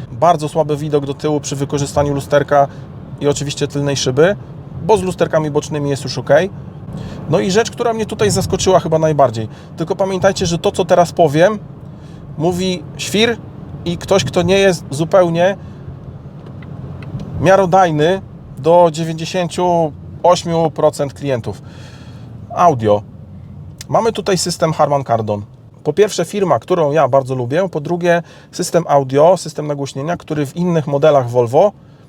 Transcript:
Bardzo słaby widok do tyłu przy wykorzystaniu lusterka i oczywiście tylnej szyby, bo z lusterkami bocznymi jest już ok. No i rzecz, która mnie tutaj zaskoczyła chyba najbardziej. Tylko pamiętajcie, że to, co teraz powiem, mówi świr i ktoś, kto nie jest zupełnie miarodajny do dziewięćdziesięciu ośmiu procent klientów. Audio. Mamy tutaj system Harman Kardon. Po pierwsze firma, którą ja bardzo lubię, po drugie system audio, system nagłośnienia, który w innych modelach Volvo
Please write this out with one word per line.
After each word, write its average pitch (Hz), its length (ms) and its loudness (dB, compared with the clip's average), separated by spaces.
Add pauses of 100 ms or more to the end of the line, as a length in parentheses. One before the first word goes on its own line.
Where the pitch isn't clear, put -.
(120)
Bardzo 151 360 2
słaby 151 280 -2
widok 143 300 -2
do 139 80 -6
tyłu 151 260 -2
przy 143 160 -8
wykorzystaniu 143 580 -2
lusterka 139 540 2 (520)
i 143 80 0
oczywiście 143 400 -2
tylnej 143 280 -2
szyby, 147 400 2 (460)
bo 208 140 4
z 190 60 0
lusterkami 165 480 0
bocznymi 143 400 -2
jest 135 140 -4
już - 140 -6
ok. 120 120 -8 (1000)
No 160 100 2
i 208 100 -2
rzecz, 214 200 2
która 233 220 -2
mnie 220 140 -4
tutaj 214 240 0
zaskoczyła 185 500 2
chyba 160 180 0
najbardziej. 139 500 2 (280)
Tylko 175 200 -4
pamiętajcie, 190 500 0
że 170 120 0
to, 202 140 0
co 196 120 0
teraz 170 280 4
powiem, 170 460 4 (800)
mówi 180 440 -2 (140)
świr 220 400 0 (480)
i 170 140 -4
ktoś, 190 260 2
kto - 180 0
nie 180 160 2
jest 196 320 2
zupełnie 170 640 2 (1800)
miarodajny 180 800 4 (380)
do 170 340 6
dziewięćdziesięciu 165 1000 -2 (300)
ośmiu 165 480 2
procent 147 440 0
klientów. 123 480 -4 (920)
Audio. 135 480 4 (840)
Mamy 214 240 2
tutaj 202 260 -2
system 165 340 -2
Harman 143 320 2
Kardon. 107 380 -2 (420)
Po 151 80 0
pierwsze 196 320 2
firma, 175 340 0
którą 160 340 0
ja 147 160 4
bardzo 131 260 2
lubię, 131 340 -2
po 165 120 -6
drugie 170 420 0 (300)
system 175 360 0
audio, 143 480 4
system 156 300 -8
nagłośnienia, 143 500 -6
który 151 300 -4
w 131 100 -12
innych 170 300 0
modelach 143 440 4
Volvo 123 420 4 (360)